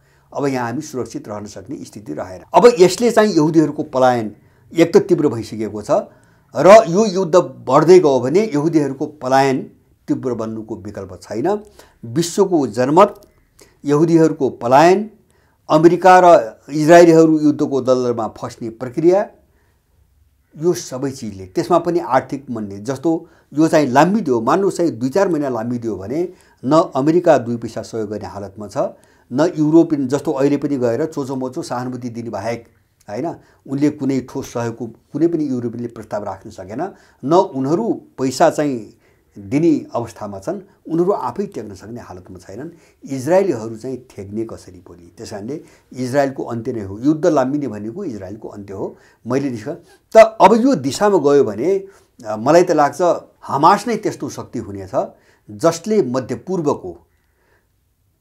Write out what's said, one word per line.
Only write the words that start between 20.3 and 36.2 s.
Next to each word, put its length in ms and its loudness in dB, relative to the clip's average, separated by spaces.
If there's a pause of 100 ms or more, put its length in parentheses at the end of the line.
यो 160 0
सबै 360 -8
चिजले, 360 -12
त्यसमा 320 2
पनि 200 -4
आर्थिक 520 -4
मन्दी, 280 -10
जस्तो 500 -4 (260)
यो 140 2
चाहिँ 180 2
लाम्बिदियो, 540 2
मान्नु 300 0
चाहिँ 220 -2
दुई 160 -4
चार 200 0
महिना 200 -2
लाम्बिदियो 480 -6
भने 320 -6 (360)
न 320 2
अमेरिका 420 4
दुई 180 -6
पैसा 260 -10
सहयोग 260 -8
गर्ने 180 -10
हालतमा 400 -14
छ, 120 -12 (540)
न 260 0
युरोपियन, 500 2
जस्तो 240 -2
अहिले 240 0
पनि 200 -4
गएर 300 -2
चोचोमोचो 560 -8
सहानुभूति 460 -8
दिने 220 -12
बाहेक, 380 -8 (400)
होइन, 260 -8 (340)
उनले 220 -2
कुनै 300 -4
ठोस 320 -10
सहयोगको 340 -8
कुनै 400 -6
पनि 180 -2
युरोपियनले 440 -6
प्रस्ताव 360 -10